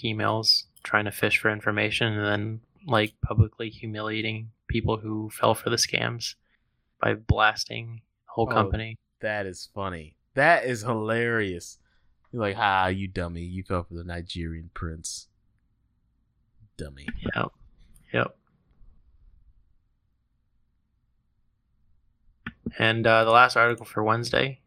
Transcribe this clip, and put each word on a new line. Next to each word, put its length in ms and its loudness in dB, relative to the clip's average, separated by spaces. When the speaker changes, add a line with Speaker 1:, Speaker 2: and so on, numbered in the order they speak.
Speaker 1:
emails 600 0
trying 240 2
to 60 -4
fish 260 2
for 120 0
information, 640 0
and 140 0
then, 340 -2
like, 360 2
publicly 480 0
humiliating 800 -6
people 300 0
who 320 -6
fell 240 2
for 160 -4
the 60 2
scams 580 -2
by 140 2
blasting 880 -2
the 60 -20
whole 180 0
Speaker 2:
Oh, 40 -2
Speaker 1:
company. 440 0
Speaker 2:
that 260 -2
is 280 -12
funny. 420 -8
That 300 4
is 180 -2
hilarious. 960 -2
You're 80 -6
like, 160 0
"Ha, 300 4
you 220 -2
dummy. 340 -6
You 220 -8
fell 180 -2
for 120 -16
the 100 -12
Nigerian 680 -8
prince. 540 -10
Dummy." 280 -14
Speaker 1:
Yep. 180 -2
Yep. 220 -2
And, 280 2
uh, 180 8
the 60 4
last 260 8
article 280 4
for 180 -4
Wednesday, 640 0